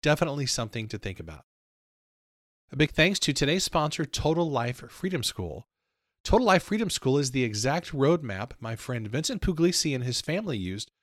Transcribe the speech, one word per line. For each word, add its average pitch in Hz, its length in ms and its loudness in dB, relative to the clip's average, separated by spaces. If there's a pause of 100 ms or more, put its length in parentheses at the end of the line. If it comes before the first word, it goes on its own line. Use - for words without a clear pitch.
Definitely 147 420 2
something 113 440 -4
to 107 100 -8
think 95 200 -8
about. 80 260 -14 (1300)
A 131 60 -10
big 151 140 2
thanks 190 300 2
to - 120 0
today's 151 320 0
sponsor, 151 400 0
Total 160 420 0
Life 123 440 -4
Freedom 180 320 -4
School. - 420 -6 (600)
Total 240 200 6
Life 185 200 6
Freedom 214 260 -2
School 135 280 2
is 135 120 0
the 127 140 0
exact 123 480 -2
roadmap 135 680 2
my 113 160 -6
friend 113 320 -6
Vincent 156 340 -2
Puglisi 165 540 2
and 123 80 -2
his 120 180 -2
family 165 380 -2
used 95 320 -6 (120)